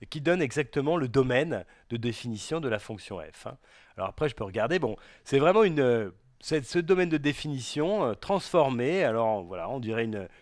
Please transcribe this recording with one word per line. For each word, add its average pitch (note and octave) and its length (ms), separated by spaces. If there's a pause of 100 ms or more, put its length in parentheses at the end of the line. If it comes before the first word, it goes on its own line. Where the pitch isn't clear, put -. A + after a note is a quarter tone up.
(100)
qui D#3 100
donne E3+ 220
exactement D3 560
le C3 100
domaine B2+ 560 (240)
de A#2 80
définition A#2 640
de C#3 80
la G#2+ 100
fonction G2 420 (120)
f, - 140
hein. B2+ 100 (400)
Alors F#2+ 140
après D3+ 180
je - 60
peux A2 100
regarder, A2 340
bon, A2+ 180 (280)
c'est C#3 140
vraiment F#3+ 260
une, D#3 160
euh, A#2 300 (300)
c'est D3+ 220
ce F3 160
domaine F3+ 300
de D#3 80
définition, D3 880
euh, A2 100
transformé, D#3+ 880
alors A2 420
voilà, F2+ 260
on C3 100
dirait A2 240
une, G#2 240 (140)